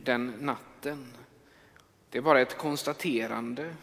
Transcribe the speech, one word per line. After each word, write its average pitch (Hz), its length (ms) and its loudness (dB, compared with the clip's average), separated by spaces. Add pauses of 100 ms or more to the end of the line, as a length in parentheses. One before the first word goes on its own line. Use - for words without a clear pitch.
den 123 220 0
natten. 127 840 -8 (1000)
Det - 80 -4
är 123 40 -4
bara 147 180 10
ett 127 180 2
konstaterande 139 1200 -2